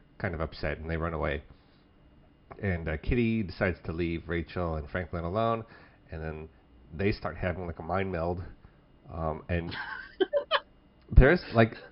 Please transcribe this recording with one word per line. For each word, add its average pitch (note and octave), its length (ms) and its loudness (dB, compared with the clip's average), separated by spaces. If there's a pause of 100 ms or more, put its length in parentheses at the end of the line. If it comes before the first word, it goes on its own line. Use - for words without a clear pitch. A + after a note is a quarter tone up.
(180)
kind F#2 160 -4
of D#2 60 -6
upset, D#2 380 -4
and D#2+ 120 -8
they E2 60 -2
run E2 180 -2
away. D2+ 280 -2 (1160)
And, E2+ 280 -2
uh, D#2 80 -2
Kitty A2+ 480 2
decides F2+ 400 0
to F2+ 80 -6
leave E2 360 -2
Rachel E2+ 460 -2
and D#2 160 -6
Franklin F2 340 -6
alone, A2+ 380 0 (480)
and E2 100 -8
then D#2+ 280 -8 (440)
they G2 200 2
start F2 240 -6
having, F2+ 320 -2
like, E2 100 -8
a - 60 -10
mind F#2+ 260 0
meld. F2 320 -2 (720)
Um, D#2 340 -2
and E2+ 260 -2 (680)
<laughs> - 760 -6
there's, D3 260 10 (120)
like, A2+ 200 6 (180)